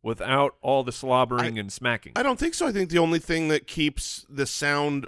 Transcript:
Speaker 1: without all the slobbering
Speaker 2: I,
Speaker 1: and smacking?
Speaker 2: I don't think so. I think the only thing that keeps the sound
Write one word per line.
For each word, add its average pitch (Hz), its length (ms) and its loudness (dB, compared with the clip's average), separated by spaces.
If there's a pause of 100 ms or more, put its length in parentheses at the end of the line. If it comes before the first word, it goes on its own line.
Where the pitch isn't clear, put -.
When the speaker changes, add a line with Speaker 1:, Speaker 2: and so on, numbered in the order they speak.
Speaker 1:
without 135 600 0
all 135 220 2
the 123 100 -4
slobbering 123 640 0
Speaker 2:
I, 107 40 -4
Speaker 1:
and 98 120 -8
smacking? 120 420 -4
Speaker 2:
I 240 80 0
don't 262 160 0
think 330 140 -2
so. 349 140 0
I 254 40 0
think 190 180 -2
the 170 100 4
only 165 200 4
thing 160 300 -2
that 151 180 2
keeps - 600 -4
the 139 160 -2
sound 143 640 0